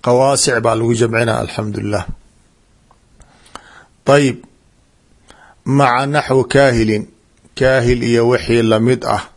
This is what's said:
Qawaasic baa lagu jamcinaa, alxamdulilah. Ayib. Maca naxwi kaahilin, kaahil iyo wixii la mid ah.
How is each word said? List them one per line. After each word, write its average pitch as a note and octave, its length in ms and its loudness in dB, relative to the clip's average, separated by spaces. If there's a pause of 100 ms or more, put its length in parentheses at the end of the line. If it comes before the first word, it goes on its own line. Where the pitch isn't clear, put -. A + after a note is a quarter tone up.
Qawaasic B2+ 560 0
baa A2+ 140 0
lagu A#2 200 0
jamcinaa, A#2 460 0
alxamdulilah. G#2 640 -6 (2000)
Ayib. C#3 380 2 (1200)
Maca C3+ 420 2
naxwi C#3 380 0
kaahilin, A2+ 600 2 (540)
kaahil B2 440 0
iyo A#2 260 2
wixii A#2 340 0
la A2 180 2
mid B2 240 0
ah. A2 200 -2 (120)